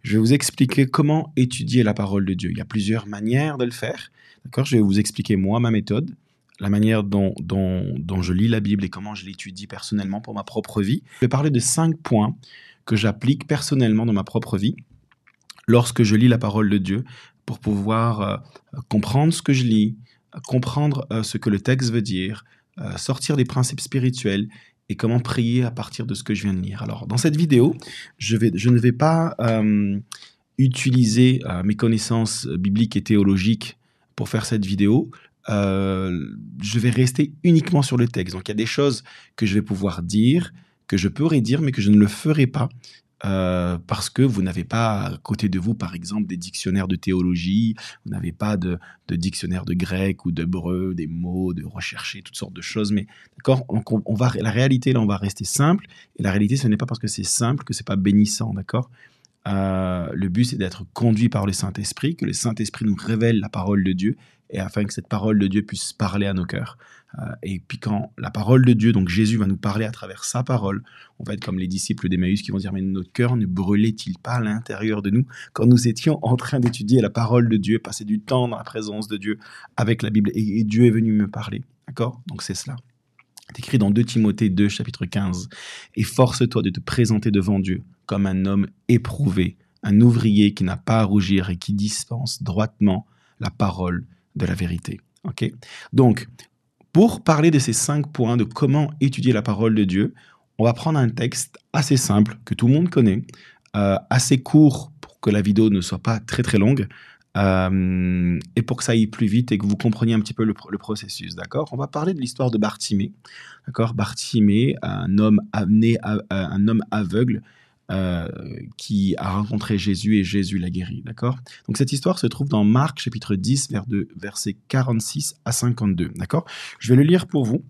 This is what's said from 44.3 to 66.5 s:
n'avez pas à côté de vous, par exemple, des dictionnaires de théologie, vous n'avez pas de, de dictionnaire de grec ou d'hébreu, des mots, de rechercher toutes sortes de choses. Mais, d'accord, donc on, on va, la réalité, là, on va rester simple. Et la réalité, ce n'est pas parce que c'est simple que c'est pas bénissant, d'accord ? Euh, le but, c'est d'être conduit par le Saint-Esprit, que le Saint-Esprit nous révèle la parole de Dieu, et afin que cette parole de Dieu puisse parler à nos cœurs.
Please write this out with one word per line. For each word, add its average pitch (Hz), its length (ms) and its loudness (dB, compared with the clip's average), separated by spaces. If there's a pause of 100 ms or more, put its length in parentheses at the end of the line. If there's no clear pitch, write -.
n'avez 90 220 -4
pas 113 360 -2
à 98 160 -6
côté - 320 -4
de 92 100 0
vous, 104 160 -2
par 90 200 -8
exemple, 92 320 -6
des 90 100 -8
dictionnaires 92 520 -4
de 92 80 0
théologie, 92 800 0 (300)
vous 98 80 -10
n'avez 87 200 -6
pas 104 260 -4
de, 90 200 -4 (300)
de 90 80 -2
dictionnaire 90 480 -4
de 90 80 -6
grec 90 540 -2
ou 87 60 -2
d'hébreu, 90 640 -4
des 82 120 -6
mots, 90 480 -4
de 80 100 -10
rechercher - 560 -12
toutes - 160 -20
sortes 95 160 -12
de 87 80 -16
choses. 104 320 -4
Mais, 101 140 0 (320)
d'accord, 131 320 2
donc 104 220 -4
on, 110 120 0
on 113 100 -2
va, 120 240 2
la 107 120 -2
réalité, 127 420 2
là, 123 80 2
on 107 60 2
va 101 100 0
rester 101 280 -6
simple. 160 420 2 (300)
Et - 60 -6
la 98 100 0
réalité, 104 240 2
ce 135 120 0
n'est 107 80 2
pas 135 80 -4
parce 117 160 -8
que 107 80 -6
c'est 101 160 -6
simple 120 400 -2
que - 80 -10
c'est - 140 -10
pas 98 100 -2
bénissant, 104 560 2
d'accord ? 104 380 -4 (580)
Euh, 95 640 -2
le 92 160 -4
but, 104 160 2
c'est 123 140 -4
d'être 95 340 -6
conduit 113 380 2
par 101 160 -2
le 95 80 -2
Saint-Esprit, 104 640 -4
que - 100 -6
le 98 80 -4
Saint-Esprit 110 500 -4
nous 104 140 0
révèle 113 420 0
la 101 80 -6
parole 101 360 0
de 95 80 2
Dieu, 92 240 -2 (340)
et - 80 -8
afin 104 260 -4
que 104 80 -6
cette - 160 -12
parole 107 300 0
de 101 80 4
Dieu 101 160 0
puisse - 320 -10
parler 101 320 -2
à 98 80 -2
nos 90 100 -2
cœurs. - 320 -8 (420)